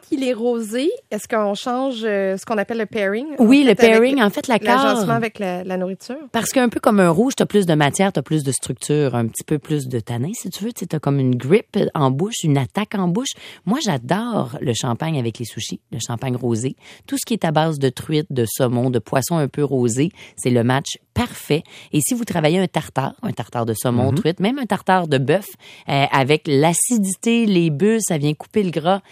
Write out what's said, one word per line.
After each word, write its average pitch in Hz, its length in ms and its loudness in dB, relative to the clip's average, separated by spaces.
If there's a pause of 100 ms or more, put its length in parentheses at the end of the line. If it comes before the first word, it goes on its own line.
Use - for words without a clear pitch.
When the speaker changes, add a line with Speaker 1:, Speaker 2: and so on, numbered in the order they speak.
(120)
Speaker 1:
il 269 100 -2
est 254 100 0
rosé, 233 580 -2 (200)
est-ce 208 160 -8
qu'on 208 280 -2
change, 247 500 -4
euh, 196 320 -2
ce - 100 -12
qu'on 226 120 -2
appelle 226 200 -4
le 214 80 -4
pairing, 214 400 -4 (120)
en 262 60 6
Speaker 2:
Oui, 262 200 8
le 226 100 8
Speaker 1:
fait, 226 120 6
avec 226 140 10
Speaker 2:
pairing, 262 220 4
en 208 80 4
fait, - 160 -6
l'accord. 220 380 4
Speaker 1:
l'agencement 233 300 2
avec 226 260 -4
la, 180 240 -4
la 185 120 -6
nourriture ? 185 400 -6 (160)
Speaker 2:
Parce 226 180 -2
qu'un 247 180 2
peu 311 100 -4
comme 208 220 4
un 175 100 6
rouge, 226 260 2
t'as - 100 2
plus 202 200 2
de 165 80 4
matière, 151 380 2
t'as 151 100 -2
plus 156 220 -2
de 135 80 -2
structure, 139 640 -2
un 117 100 0
petit - 180 -8
peu 151 140 -2
plus 143 300 -4
de 127 100 -2
tanin, 120 340 -4
si - 180 -10
tu - 140 -10
veux. 240 80 -6
Tu - 80 -12
sais, 190 60 -8
t'as 160 140 -4
comme 139 180 0
une 127 160 2
grip 131 420 0 (180)
en 139 180 2
bouche, 185 320 -4
une 143 140 4
attaque 196 380 -4
en 185 120 0
bouche. 233 220 -2 (360)
Moi, 226 180 0
j'adore 151 760 -2
le 143 120 -2
champagne 131 460 -2
avec 117 220 -4
les 120 40 -8
sushis, - 360 -10 (100)
le - 160 -10
champagne 123 300 -4
rosé. 120 400 -2 (320)
Tout 277 80 -6
ce - 100 -6
qui 240 80 -2
est 185 100 -4
à 165 60 2
base 156 300 2
de 135 80 2
truite, 151 420 -4
de 127 180 0
saumon, 127 420 0
de 120 100 0
poisson 139 360 -2
un 143 120 0
peu 147 160 -4
rosé, 131 460 0 (260)
c'est - 140 -2
le 120 120 4
match 127 240 2 (260)
parfait. - 520 -4 (280)
Et 147 80 2
si - 140 -2
vous 233 100 -6
travaillez 165 360 2
un 185 60 0
tartare, 135 560 -4
un 123 100 -4
tartare 117 340 -4
de 113 80 0
saumon, 123 380 0
Speaker 3:
Mhm. - 60 0
Speaker 2:
truite, 170 220 -2
même 240 180 0
un 269 80 -6
tartare 185 420 0
de 143 100 2
bœuf, 151 280 0 (420)
euh, 139 240 2
avec 143 340 2
l'acidité, 190 1000 2
les 175 240 2
bulles, 208 300 2
ça 180 180 -2
vient 147 160 0
couper - 280 -4
le 180 80 -2
gras, 170 300 0 (120)